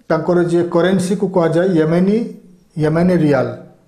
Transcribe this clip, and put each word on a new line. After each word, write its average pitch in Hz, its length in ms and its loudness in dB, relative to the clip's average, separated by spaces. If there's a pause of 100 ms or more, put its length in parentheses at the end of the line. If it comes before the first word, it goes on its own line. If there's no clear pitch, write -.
ତାଙ୍କର 175 340 0
ଯେ 170 200 0
କରେନ୍ସିକୁ 180 680 0
କୁହାଯାଏ 170 400 0
ୟେମେନି, 185 680 0 (440)
ୟେମେନି 170 380 0
ରିଆଲ। 143 300 2 (420)